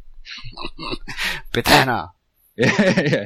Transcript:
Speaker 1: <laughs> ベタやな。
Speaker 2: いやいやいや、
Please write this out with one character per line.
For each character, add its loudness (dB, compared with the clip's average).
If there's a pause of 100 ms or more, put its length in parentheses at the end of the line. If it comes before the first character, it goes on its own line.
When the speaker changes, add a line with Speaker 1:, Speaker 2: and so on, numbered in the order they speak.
(160)
Speaker 1:
<laughs> -8
ベ -2
タ 4
や 6
な。 -2 (440)
Speaker 2:
い 0
や 4
い 2
や 4
い 2
や、 2